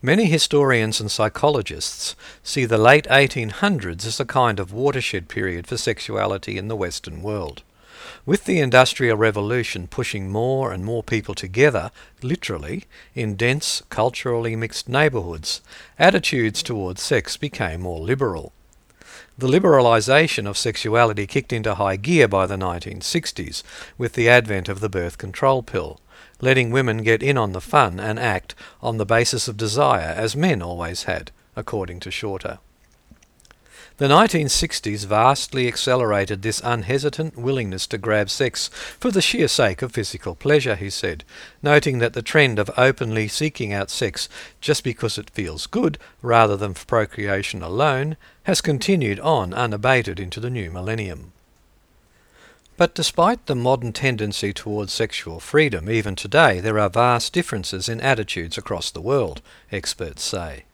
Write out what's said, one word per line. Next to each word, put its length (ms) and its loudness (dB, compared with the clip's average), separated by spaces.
Many 220 4
historians 760 2
and 80 -4
psychologists 1080 -2
see 220 -2
the 120 2
late 340 8
eighteen 400 4
hundreds 540 -2
as 140 -6
a 60 -2
kind 340 2
of 140 -6
watershed 560 -2
period 400 -4
for 80 -6
sexuality 800 -4
in 80 -6
the 80 -6
Western 480 -6
world. 400 -8
With 180 0
the 140 0
Industrial 580 4
Revolution 720 0
pushing 440 -6
more 420 -2
and 120 -6
more 200 -4
people 300 -4
together, 580 2
literally, 680 -6
in 220 -4
dense, 520 0
culturally 680 -2
mixed 320 -6
neighbourhoods, 720 -2
attitudes 640 2
towards 400 -4
sex 360 -2
became 460 -6
more 180 -6
liberal. 520 -2
The 100 -4
liberalisation 1000 6
of 100 -6
sexuality 680 2
kicked 260 -2
into 240 -2
high 200 0
gear 300 4
by 200 2
the 100 -4
nineteen 440 -6
sixties 600 -6
with 180 -6
the 140 4
advent 400 4
of 120 -6
the 80 -2
birth 300 -4
control 440 0
pill, 380 -8
letting 300 2
women 280 0
get 240 2
in 140 0
on 160 0
the 80 -4
fun 380 2
and 200 -4
act 360 -2
on 160 -4
the 100 -2
basis 420 2
of 80 -8
desire 600 2
as 200 -2
men 260 2
always 420 -8
had, 280 -6
according 440 -8
to 120 -12
Shorter. 460 -8
The 100 0
nineteen 420 6
sixties 540 -2
vastly 640 2
accelerated 760 0
this 200 -2
unhesitant 720 -2
willingness 520 -2
to 100 -6
grab 320 0
sex 380 -2
for 420 -6
the 100 2
sheer 280 2
sake 340 2
of 80 -6
physical 460 -6
pleasure, 400 2
he 120 -8
said, 360 -6
noting 380 4
that 140 2
the 100 -6
trend 380 2
of 160 0
openly 500 2
seeking 460 -4
out 180 -4
sex 380 -4
just 240 -2
because 340 -4
it 120 -14
feels 360 -6
good, 320 -2
rather 340 4
than 180 -4
for 120 -16
procreation 760 -2
alone, 560 -2
has 160 2
continued 580 0
on 340 0
unabated 680 0
into 180 -8
the 120 -6
new 200 -6
millennium. 600 -8
But 160 4
despite 520 0
the 100 -2
modern 360 0
tendency 600 -2
towards 400 -6
sexual 480 -6
freedom, 500 0
even 240 0
today 460 2
there 180 0
are 100 4
vast 440 2
differences 560 -4
in 120 -6
attitudes 560 -2
across 360 -6
the 80 -12
world, 420 -2
experts 500 -8
say. 400 -8